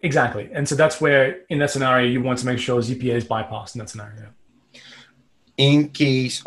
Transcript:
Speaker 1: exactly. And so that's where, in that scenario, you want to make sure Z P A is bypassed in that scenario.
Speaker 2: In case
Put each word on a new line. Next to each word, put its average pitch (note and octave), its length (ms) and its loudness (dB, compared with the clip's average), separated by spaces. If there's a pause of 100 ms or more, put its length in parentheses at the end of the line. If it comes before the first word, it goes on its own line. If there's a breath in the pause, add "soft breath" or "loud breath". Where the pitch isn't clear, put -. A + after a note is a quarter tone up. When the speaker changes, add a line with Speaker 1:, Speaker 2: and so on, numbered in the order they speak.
Speaker 1:
exactly. B2 500 -2
And C#3+ 160 -4
so C#3+ 60 -4
that's D#3 260 2
where, C#3+ 500 2
in D3 100 -2
that C#3+ 100 0
scenario, B2+ 400 2
you B2+ 140 0
want B2+ 160 -2
to B2 80 -6
make B2 100 0
sure B2 240 0
Z B2 140 -4
P B2+ 160 -2
A A#2+ 60 0
is A2+ 80 -2
bypassed G#2+ 500 -6
in A#2 40 -10
that G#2+ 100 -14
scenario. G#2+ 400 -18 (1300 loud breath)
Speaker 2:
In C#3+ 320 4
case C3 580 0